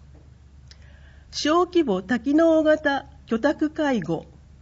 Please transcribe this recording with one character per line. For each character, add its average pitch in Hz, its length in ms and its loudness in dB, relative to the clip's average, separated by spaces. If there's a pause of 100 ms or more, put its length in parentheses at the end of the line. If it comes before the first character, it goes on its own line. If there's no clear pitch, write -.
(1300)
小 330 360 0
規 339 180 0
模 190 180 -2
多 220 180 -2
機 277 140 -4
能 320 300 4
型 302 420 0 (220)
居 233 100 -2
宅 294 320 -2
介 220 320 -2
護。 156 240 -6 (360)